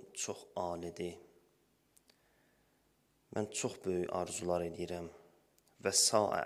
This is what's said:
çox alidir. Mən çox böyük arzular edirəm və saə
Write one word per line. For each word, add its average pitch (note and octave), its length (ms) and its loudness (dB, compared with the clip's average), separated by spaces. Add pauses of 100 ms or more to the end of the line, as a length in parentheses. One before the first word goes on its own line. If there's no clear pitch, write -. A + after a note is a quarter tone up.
(120)
çox - 420 -8
alidir. F2 640 -4 (2250)
Mən G#2+ 200 0
çox - 280 -2
böyük F2+ 340 -2
arzular F2 520 0
edirəm E2+ 420 -6 (720)
və G2 120 2
saə - 520 6